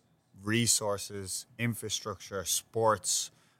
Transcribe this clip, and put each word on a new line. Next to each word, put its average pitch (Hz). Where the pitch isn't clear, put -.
resources, 104
infrastructure, 104
sports, -